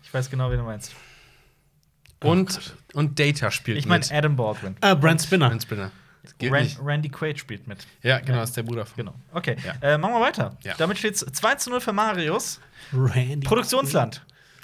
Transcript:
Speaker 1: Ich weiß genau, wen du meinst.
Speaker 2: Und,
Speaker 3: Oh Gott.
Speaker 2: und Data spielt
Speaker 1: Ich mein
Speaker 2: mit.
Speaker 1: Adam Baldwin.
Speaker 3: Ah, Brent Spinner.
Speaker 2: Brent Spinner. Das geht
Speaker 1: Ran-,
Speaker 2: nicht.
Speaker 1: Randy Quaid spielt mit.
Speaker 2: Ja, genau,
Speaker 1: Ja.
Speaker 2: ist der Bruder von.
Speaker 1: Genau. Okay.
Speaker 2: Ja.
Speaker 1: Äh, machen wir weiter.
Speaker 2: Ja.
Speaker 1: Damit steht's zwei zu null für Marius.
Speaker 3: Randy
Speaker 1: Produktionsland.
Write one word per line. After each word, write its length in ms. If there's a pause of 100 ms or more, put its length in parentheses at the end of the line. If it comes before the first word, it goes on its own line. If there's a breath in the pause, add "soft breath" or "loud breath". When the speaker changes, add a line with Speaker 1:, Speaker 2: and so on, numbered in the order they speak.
Speaker 1:
Ich 100
weiß 180
genau, 200
wen 80
du 60
meinst. 280 (1300 soft breath)
Speaker 2:
Und, 300
Speaker 3:
Oh 80
Gott. 160 (180)
Speaker 2:
und 260
Data 300
spielt 280
Speaker 1:
Ich 80
mein 140
Speaker 2:
mit. 120
Speaker 1:
Adam 240
Baldwin. 440
Speaker 3:
Ah, 140
Brent 280
Spinner. 260
Speaker 2:
Brent 140
Spinner. 280 (320 soft breath)
Das 160
geht 140
Speaker 1:
Ran-, 100
Speaker 2:
nicht. 200
Speaker 1:
Randy 280
Quaid 280
spielt 300
mit. 180 (160)
Speaker 2:
Ja, 160
genau, 200
Speaker 1:
Ja. 60
Speaker 2:
ist 120
der 60
Bruder 240
von. 100
Speaker 1:
Genau. 180 (180)
Okay. 300
Speaker 2:
Ja. 200
Speaker 1:
Äh, 160
machen 160
wir 80
weiter. 400
Speaker 2:
Ja. 160
Speaker 1:
Damit 200
steht's 220 (120)
zwei 240
zu 120
null 140
für 100
Marius. 680 (340 loud breath)
Speaker 3:
Randy 520
Speaker 1:
Produktionsland. 800 (400 soft breath)